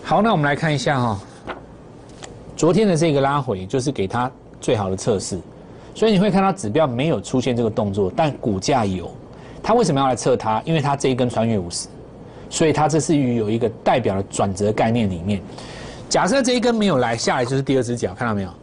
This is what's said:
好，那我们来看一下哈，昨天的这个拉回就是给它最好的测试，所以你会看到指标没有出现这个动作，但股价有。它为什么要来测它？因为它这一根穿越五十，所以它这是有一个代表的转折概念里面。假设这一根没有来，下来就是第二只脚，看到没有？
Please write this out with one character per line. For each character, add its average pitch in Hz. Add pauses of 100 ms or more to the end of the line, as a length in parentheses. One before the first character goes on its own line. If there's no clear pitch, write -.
好， 165
那 220
我 202
们 147
来 143
看 156
一 143
下 143
哈， 113 (1400)
昨 165
天 214
的 175
这 156
个 139
拉 139
回 98
就 131
是 131
给 98
它 123 (300)
最 135
好 98
的 95
测 98
试， 90 (540)
所 220
以 220
你 196
会 208
看 196
到 190
指 113
标 151
没 127
有 135
出 127
现 123
这 120
个 113
动 104
作， 95
但 156
股 98
价 123
有。 90 (500)
它 214
为 240
什 165
么 135
要 135
来 127
测 123
它？ 110
因 165
为 160
它 143
这 143
一 131
根 123
穿 113
越 113
五 85
十， - (600)
所 -
以 151
它 151
这 160
是 151 (180)
有 107
一 113
个 120 (160)
代 160
表 107
的 98
转 98
折 104
概 113
念 113
里 87
面。 98 (680)
假 165
设 269
这 247
一 247
根 240
没 214
有 160
来， 117
下 175
来 131
就 135
是 139
第 135
二 127
只 120
脚， 98
看 123
到 113
没 101
有？ 92 (140)